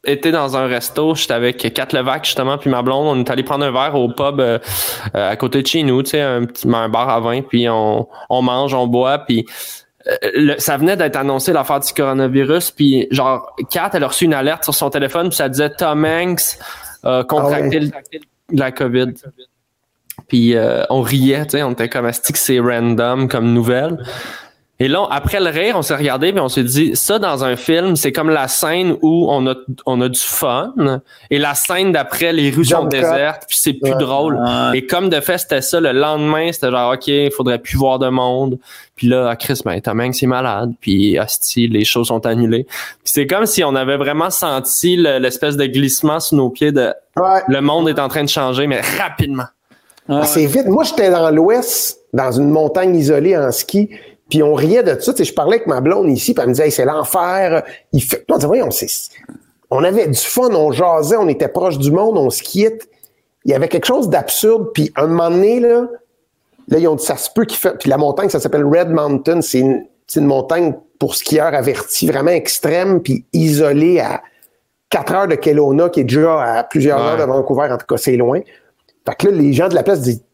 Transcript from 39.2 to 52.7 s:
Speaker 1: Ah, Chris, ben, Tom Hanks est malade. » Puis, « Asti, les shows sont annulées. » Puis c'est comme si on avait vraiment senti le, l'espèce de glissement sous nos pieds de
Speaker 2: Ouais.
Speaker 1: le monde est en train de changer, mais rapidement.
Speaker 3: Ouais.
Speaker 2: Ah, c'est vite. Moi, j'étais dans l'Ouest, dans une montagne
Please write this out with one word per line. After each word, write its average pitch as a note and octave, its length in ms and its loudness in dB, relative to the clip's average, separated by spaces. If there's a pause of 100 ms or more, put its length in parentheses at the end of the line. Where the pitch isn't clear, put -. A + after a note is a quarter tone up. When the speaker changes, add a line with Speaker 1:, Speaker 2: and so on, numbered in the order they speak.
Speaker 1:
Ah, A#2 40 -4
Chris, - 300 -4
ben, F#2+ 160 -4
Tom A2 180 -4
Hanks B2+ 220 -2
est C3 60 0
malade. » A#2+ 520 -2
Puis, « G2+ 400 2
Asti, - 480 -2
les G#2+ 160 0
shows A#2+ 200 0
sont A2+ 240 -2
annulées. » A#2 380 0 (380)
Puis - 100 -4
c'est C#3+ 120 0
comme G3+ 220 0
si G3 160 0
on C#3+ 100 0
avait C3+ 240 0
vraiment D3 320 -2
senti E3+ 640 -2
le, D#3 220 2
l'espèce C3 400 -2
de C#3+ 80 2
glissement C#3 540 0
sous - 160 -2
nos C3 160 2
pieds C#3+ 200 0
de C3 220 2 (220)
Speaker 2:
Ouais. F#3+ 320 2
Speaker 1:
le C3+ 140 2
monde D#3+ 280 2
est C#3+ 80 0
en C3+ 120 -2
train D3+ 140 -2
de C#3+ 60 -2
changer, C3+ 380 0
mais B2+ 140 -2 (180)
rapidement. C#3+ 460 -4 (640)
Speaker 3:
Ouais. C#3+ 140 0
Speaker 2:
Ah, D3+ 40 2
c'est D3+ 200 2
vite. G#3 220 0
Moi, A#3 160 2
j'étais G3+ 260 2
dans E3 220 4
l'Ouest, G#3+ 680 0 (140)
dans B2+ 180 0
une C#3+ 200 2
montagne E3+ 440 2